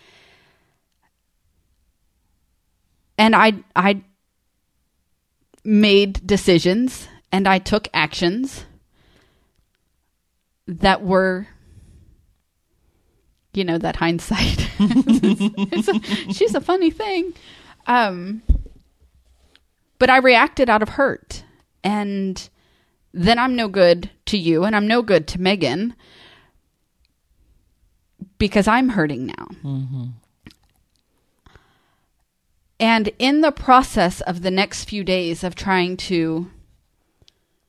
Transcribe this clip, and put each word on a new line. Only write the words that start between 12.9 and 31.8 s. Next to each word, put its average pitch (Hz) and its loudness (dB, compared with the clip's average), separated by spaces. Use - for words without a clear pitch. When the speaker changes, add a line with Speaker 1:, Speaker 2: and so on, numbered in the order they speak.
Speaker 1:
you 196 -2
know, 170 -2
that 165 -6
hindsight. 170 -2
<laughs> - -20
It's 214 0
a, 262 -4
she's 403 0
a 302 -2
funny 359 0
thing. 370 -6
Um, 208 -2
but 254 2
I 262 6
reacted 254 4
out 214 4
of - -6
hurt. - -4
And 202 -4
then 202 0
I'm 254 0
no 233 -2
good 175 4
to 214 -4
you, 165 2
and 214 0
I'm 208 0
no 233 2
good 185 2
to 180 -8
Megan, 185 -2
because 208 0
I'm 247 2
hurting 147 -2
now. - -12
Speaker 2:
Mm-hmm. 135 -8